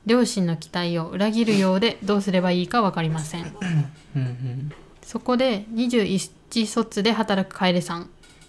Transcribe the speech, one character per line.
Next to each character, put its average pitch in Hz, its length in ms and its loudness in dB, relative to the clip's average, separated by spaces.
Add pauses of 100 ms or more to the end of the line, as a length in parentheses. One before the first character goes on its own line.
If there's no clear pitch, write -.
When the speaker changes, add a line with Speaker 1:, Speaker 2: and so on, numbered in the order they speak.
Speaker 1:
両 240 200 4
親 190 200 0
の 165 120 0
期 165 120 -10
待 170 300 -2
を 165 80 -2
裏 202 240 0
切 226 140 2
る 214 160 4
よ 190 140 4
う 190 60 2
で、 226 220 0
ど 202 140 2
う 202 60 2
す 196 100 -2
れ 185 80 4
ば 180 100 2
い 180 140 2
い 170 40 -6
か 240 140 2
分 190 80 2
か 170 120 -2
り 160 60 0
ま 160 120 -2
せ 156 200 -8
ん。 165 40 -10 (720)
Speaker 2:
う - 20 -2
ん - 20 0
う - 0 -
ん。 131 520 -6 (280)
Speaker 1:
そ - 200 -8
こ 247 160 0
で、 233 340 0
二 233 180 -2
十 240 140 2
一 196 640 -2
卒 220 380 -2
で 226 80 4
働 208 360 0
く - 80 -16
楓 180 240 2
さ 170 200 -4
ん、 - 100 -16 (380)